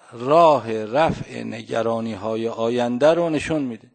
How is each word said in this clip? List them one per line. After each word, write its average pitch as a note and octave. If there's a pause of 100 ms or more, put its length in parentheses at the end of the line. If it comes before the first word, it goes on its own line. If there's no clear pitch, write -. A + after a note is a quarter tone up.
(120)
راه B2
رفع B2
نگرانی‌های A2+
آینده A#2+
رو E3+
نشون D#3
می‌ده. A#2+